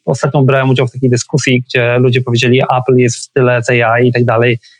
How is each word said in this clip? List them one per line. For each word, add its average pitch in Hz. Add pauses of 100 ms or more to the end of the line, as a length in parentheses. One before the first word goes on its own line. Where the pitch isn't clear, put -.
ostatnio 135
brałem 131
udział 131
w -
takiej 131
dyskusji, 123
gdzie 123
ludzie 127
powiedzieli, 123
Apple 131
jest 123
w -
tyle 123
z 131
A 120
I 127
i 120
tak 120
dalej. 117 (200)